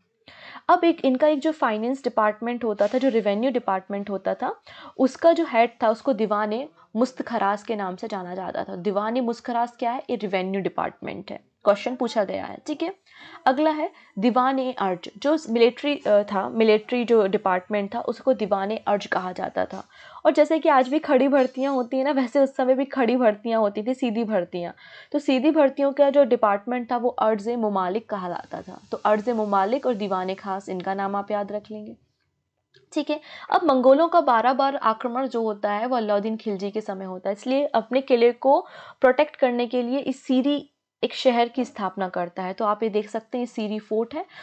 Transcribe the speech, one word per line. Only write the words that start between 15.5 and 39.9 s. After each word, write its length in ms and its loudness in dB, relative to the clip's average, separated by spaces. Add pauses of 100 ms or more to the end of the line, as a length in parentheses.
अ, 160 4
था, 260 -4
मिलिट्री 560 2
जो 220 4
डिपार्टमेंट 680 -2
था 40 -6
उसको 340 -2
दीवान-ए-अर्ज 720 -2
कहा 260 -4
जाता 340 -4
था। 220 -12 (380)
और 60 6
जैसे 280 4
कि 100 2
आज 180 6
भी 120 0
खड़ी 280 4
भर्तियाँ 460 2
होती 240 -2
हैं 60 0
ना, 80 0
वैसे 280 0
उस 160 2
समय 180 2
भी 120 0
खड़ी 300 0
भर्तियाँ 440 2
होती 240 0
थी, 100 -2
सीधी 300 -2
भर्तियाँ। 500 -4 (380)
तो 80 -2
सीधी 320 2
भर्तियों 420 2
का 160 4
जो 140 6
डिपार्टमेंट 680 -2
था 60 0
वो 120 -2
अर्ज-ए-मुमालिक 1000 -2
कहा 200 -6
जाता 320 -10
था। 200 -18 (100)
तो 140 -6
अर्ज-ए-मुमालिक 800 0
और 80 0
दीवान-ए-खास, 760 -6
इनका 240 -4
नाम 220 -4
आप 160 -6
याद 200 -4
रख 200 -10
लेंगे, 260 -14 (960)
ठीक 160 -4
है। 120 -4 (300)
अब 120 2
मंगोलों 440 6
का 140 4
बारह 320 4
बार 220 0
आक्रमण 520 -2
जो 140 -4
होता 300 -2
है 140 -2
वो 100 0
अलाउद्दीन 420 0
खिलजी 340 -6
के 100 -6
समय 240 -10
होता 240 -8
है, 40 -2
इसलिए 320 -2
अपने 360 0
किले 300 4
को 360 2 (340)
प्रोटेक्ट 340 4
करने 320 0
के 140 -2
लिए 180 -2